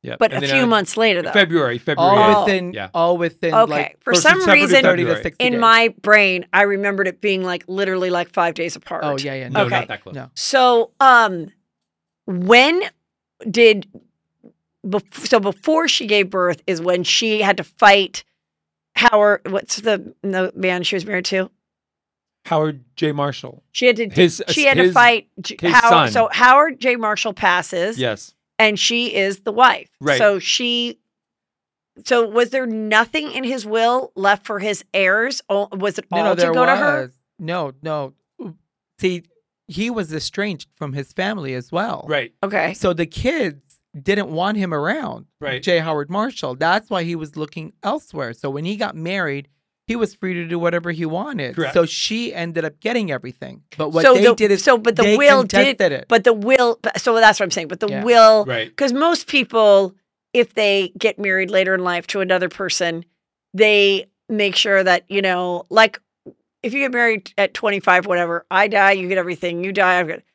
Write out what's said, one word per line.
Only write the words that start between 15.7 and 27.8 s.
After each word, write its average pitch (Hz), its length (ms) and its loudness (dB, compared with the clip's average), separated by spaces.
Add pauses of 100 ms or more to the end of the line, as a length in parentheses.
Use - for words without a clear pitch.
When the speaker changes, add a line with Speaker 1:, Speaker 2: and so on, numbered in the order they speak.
Speaker 2:
she - 180 -4
gave 202 240 0
birth 180 380 -2
is 180 140 -4
when 180 220 -2
she 214 380 -2
had 196 160 2
to 180 60 -8
fight 202 600 2 (720)
Howard, 208 460 4 (100)
what's - 260 -6
the, 208 440 -4
the 185 340 -4
man 180 280 -4
she - 120 -4
was 180 100 -6
married 185 200 -6
to? 185 240 -4 (960)
Speaker 1:
Howard 156 380 -2 (120)
J. 151 160 -2
Marshall. 143 520 -8 (100)
Speaker 2:
She - 120 -2
had 240 120 4
to, 220 120 -4
Speaker 1:
His, 170 400 2
Speaker 2:
she 285 160 0
had 269 120 4
to - 80 4
Speaker 1:
his, 185 80 2
Speaker 2:
fight 240 340 4 (140)
J-, - 180 -12
Speaker 1:
his 170 140 0
Speaker 2:
Howard, 233 180 8
Speaker 1:
son. 147 200 4
Speaker 2:
so 226 200 2
Howard 269 480 4
J. 247 160 0
Marshall 214 380 -4
passes. 180 680 -2